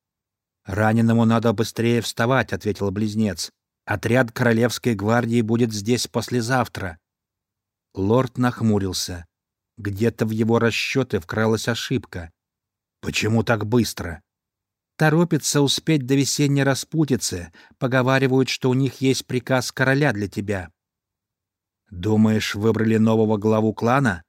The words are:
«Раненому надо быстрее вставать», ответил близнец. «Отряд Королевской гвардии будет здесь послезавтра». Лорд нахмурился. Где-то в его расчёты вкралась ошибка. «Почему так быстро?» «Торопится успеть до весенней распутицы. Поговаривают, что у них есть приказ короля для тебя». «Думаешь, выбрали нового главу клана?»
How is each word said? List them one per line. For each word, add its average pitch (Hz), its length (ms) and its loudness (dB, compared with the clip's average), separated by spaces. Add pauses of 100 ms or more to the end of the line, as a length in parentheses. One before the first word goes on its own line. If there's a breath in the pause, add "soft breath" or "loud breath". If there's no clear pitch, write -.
(640)
«Раненому 113 600 2
надо 113 260 4
быстрее 113 500 -2
вставать», 120 520 -2
ответил 101 380 -4
близнец. 104 600 -4 (340)
«Отряд 117 460 0
Королевской 117 640 0
гвардии 117 460 2
будет 113 320 0
здесь 107 340 -2
послезавтра». 117 920 -4 (920)
Лорд 113 440 0
нахмурился. 101 880 -2 (520)
Где-то 104 480 -2
в 107 40 -2
его 113 300 2
расчёты 117 600 -2
вкралась 110 480 -2
ошибка. 113 640 -6 (720)
«Почему 107 420 0
так 110 220 0
быстро?» 104 560 -2 (720)
«Торопится 156 640 2
успеть 139 440 0
до 135 100 2
весенней 139 480 0
распутицы. 135 880 -2 (260 soft breath)
Поговаривают, 131 720 2
что - 220 -2
у 127 40 2
них 131 280 -2
есть 131 260 0
приказ 127 440 -2
короля 135 420 0
для 101 160 -6
тебя». 98 420 -6 (1160)
«Думаешь, 107 680 2
выбрали 110 420 2
нового 110 400 2
главу 110 360 2
клана?» 117 560 0